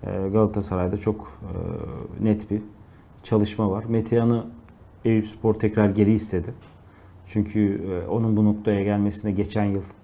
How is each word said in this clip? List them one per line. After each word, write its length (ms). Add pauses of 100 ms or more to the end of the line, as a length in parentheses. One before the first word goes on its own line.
e, 260
Galatasaray'da 680
çok, 340 (880)
e, 40
net 260
bir 100 (640)
çalışma 480
var. 160
Metehan'ı 560 (640)
Eyüpspor 480
tekrar 360
geri 220
istedi. 420 (720)
Çünkü, 560 (100)
e, 180
onun 280
bu 80
noktaya 380
gelmesine 480
geçen 340
yıl 160 (220)